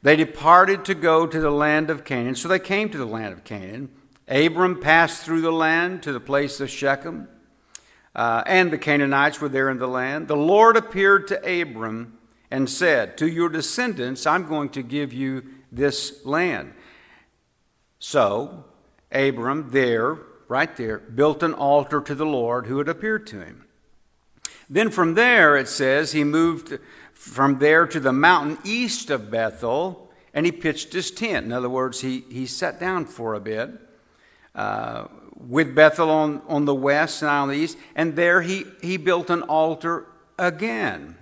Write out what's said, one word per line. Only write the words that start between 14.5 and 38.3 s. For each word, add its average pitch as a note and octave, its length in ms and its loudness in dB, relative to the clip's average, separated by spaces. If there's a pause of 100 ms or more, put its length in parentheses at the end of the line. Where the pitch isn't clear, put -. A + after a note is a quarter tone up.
to C#3+ 120 -10
give B2+ 320 -6
you C3+ 300 -6 (280)
this C#3 540 -4
land." C#3 480 -4 (1300)
So C#3 680 0 (460)
Abram C3+ 600 -2
there, B2+ 480 0 (280)
right D3 300 -2
there, A2 220 -6
built D3 440 0
an D#3+ 100 0
altar C#3+ 480 2
to D3 140 -8
the D3+ 100 -4
Lord A#2+ 420 -2
who B2+ 100 -4
had C#3+ 100 -2
appeared G#3+ 400 -4
to G#2 120 -14
him. - 260 -20 (1040)
Then G3+ 200 2
from E3 260 2
there, G#3 420 6
it C3 100 0
says, C#3 440 0
he D3+ 120 0
moved D#3+ 560 0 (340)
from C3+ 460 0
there D#3 280 6
to E3 120 -4
the C3 140 2
mountain D3+ 500 2
east A3+ 460 -6
of A2+ 200 -4
Bethel, A#2+ 840 -4 (220)
and D3+ 120 0
he E3+ 60 2
pitched D#3 420 -4
his F3+ 180 -4
tent. G#3 340 -4
In A#2 60 -8
other B2 180 -4
words, B2+ 320 -4
he, B2+ 280 -6
he B2+ 160 -8
sat D#3 340 -6
down F3+ 260 -4
for A2+ 280 -8
a G#2 60 -6
bit, A2 300 -6 (840)
uh, A2 500 -6 (300)
with C3 400 -2
Bethel D#3 340 6
on, D3+ 380 0
on D3 180 0
the C#3+ 80 2
west C#3 480 0
and D3+ 80 -2
on C#3+ 200 0
the C#3 60 -4
east, D#3 220 -4 (180)
and D#3+ 200 -2
there F3 260 4